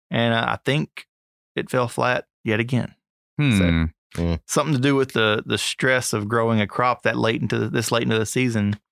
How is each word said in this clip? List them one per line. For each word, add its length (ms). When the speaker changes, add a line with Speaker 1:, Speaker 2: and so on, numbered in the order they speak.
Speaker 1:
And, 200
uh, 160
I 160
think 420
it 140
fell 180
flat 380
yet 160
again. 340
Speaker 2:
Hmm. 200
Speaker 1:
So, 300
Speaker 3:
Hmm. 180
Speaker 1:
something 300
to 40
do 140
with 180
the, 320
the 140
stress 540
of 160
growing 320
a 80
crop 340
that 140
late 260
into 160
the, 100
this 220
late 140
into 120
the 100
season. 520